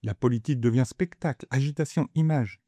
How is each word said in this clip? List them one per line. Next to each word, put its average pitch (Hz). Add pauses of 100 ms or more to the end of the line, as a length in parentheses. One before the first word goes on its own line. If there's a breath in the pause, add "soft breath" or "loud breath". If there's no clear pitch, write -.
La 107
politique 120
devient 117
spectacle, -
agitation, 143
image. 156